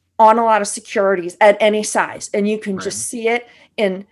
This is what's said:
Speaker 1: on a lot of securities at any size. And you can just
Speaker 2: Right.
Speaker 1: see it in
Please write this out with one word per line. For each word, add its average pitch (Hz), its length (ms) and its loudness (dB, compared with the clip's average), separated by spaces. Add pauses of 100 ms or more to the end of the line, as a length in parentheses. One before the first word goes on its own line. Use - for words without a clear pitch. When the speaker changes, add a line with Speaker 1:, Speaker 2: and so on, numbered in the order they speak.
(180)
Speaker 1:
on 220 200 6
a 233 60 0
lot 220 160 2
of 202 80 -4
securities 196 720 -2
at 208 200 6
any 214 220 2
size. - 520 -4
And 208 140 -2
you 214 100 -2
can 208 200 -8
just 185 200 -8
Speaker 2:
Right. - 220 -10
Speaker 1:
see 226 80 -2
it 240 200 -4 (280)
in 196 360 -2